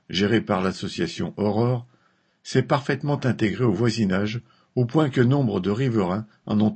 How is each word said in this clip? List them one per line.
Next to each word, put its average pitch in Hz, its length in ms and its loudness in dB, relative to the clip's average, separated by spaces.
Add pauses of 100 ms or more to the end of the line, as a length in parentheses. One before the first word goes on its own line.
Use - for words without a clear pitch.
gérés 101 320 2
par 95 220 -2
l'association 95 760 -4
Aurore 117 500 0 (560)
s'est - 200 2
parfaitement 143 640 -2
intégré 110 380 0
au 110 80 4
voisinage, 107 680 0 (360)
au 123 100 2
point 151 240 2
que 139 100 0
nombre 120 400 2
de 92 100 0
riverains 107 560 0 (200)
en 107 140 2
ont 104 160 4